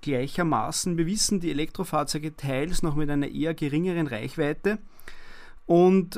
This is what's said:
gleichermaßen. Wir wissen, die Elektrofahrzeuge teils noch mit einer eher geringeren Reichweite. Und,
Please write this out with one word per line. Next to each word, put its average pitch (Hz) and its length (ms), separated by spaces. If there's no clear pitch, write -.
gleichermaßen. 139 960
Wir 165 80
wissen, 202 360
die 165 100
Elektrofahrzeuge 151 840
teils 143 460
noch 156 120
mit 151 160
einer 143 180
eher 156 240
geringeren 160 540
Reichweite. 147 720
Und, 180 520